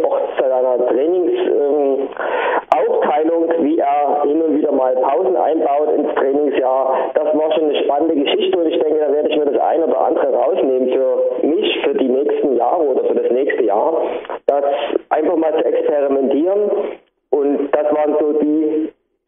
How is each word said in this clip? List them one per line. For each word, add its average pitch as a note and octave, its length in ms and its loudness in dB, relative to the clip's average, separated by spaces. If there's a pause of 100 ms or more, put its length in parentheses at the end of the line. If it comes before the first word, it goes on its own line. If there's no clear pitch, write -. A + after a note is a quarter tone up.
auch C#3 140 2 (200)
zu D#3+ 100 2
seiner B2+ 380 2
Trainings-, D#3+ 640 0
ähm, C#3 580 0 (600)
Aufteilung, D#3+ 800 0 (100)
wie D#3 180 0
er C#3+ 440 0
hin D3 200 0
und D#3+ 140 0
wieder - 160 0
mal C3 240 2
Pausen D#3 400 0
einbaut D3 600 0
ins - 180 -2
Trainingsjahr. C3 1000 0
Das D3+ 200 0
war D#3 180 0
schon E3 120 0
eine C#3+ 200 0
spannende D#3+ 300 0
Geschichte - 440 0
und E3 80 2
ich E3 120 0
denke, D#3 200 0
da D3 140 0
werde D3+ 160 0
ich - 80 0
mir D3+ 80 0
das A#2+ 160 0
ein D#3+ 220 0
oder - 240 0
andere - 260 0
rausnehmen B2+ 580 0
für B2+ 560 0
mich, E3+ 360 0
für C#3 120 0
die C3+ 140 0
nächsten C#3+ 480 0
Jahre B2 260 0
oder C3 220 0
für A#2 100 0
das A#2+ 160 0
nächste B2+ 340 0
Jahr, A2+ 380 0 (440)
das C#3+ 180 2 (460)
einfach D#3 260 0
mal D#3+ 220 0
zu - 60 0
experimentieren. D#3 1080 0 (600)
Und C#3+ 420 0
das D3+ 200 0
waren D3+ 260 0
so D3+ 220 0
die D#3 480 0 (400)